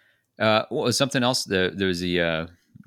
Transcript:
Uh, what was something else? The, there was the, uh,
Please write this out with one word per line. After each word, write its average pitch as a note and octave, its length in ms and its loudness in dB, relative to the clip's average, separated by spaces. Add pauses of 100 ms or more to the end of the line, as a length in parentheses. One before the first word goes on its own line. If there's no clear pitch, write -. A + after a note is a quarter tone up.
(400)
Uh, A2 300 2
what A2+ 160 -2
was A#2+ 120 2
something C3+ 260 0
else? B2+ 220 0
The, F#2 300 0
there G2 140 0
was F2 120 -2
the, F2 200 0
uh, E2 260 -2 (400)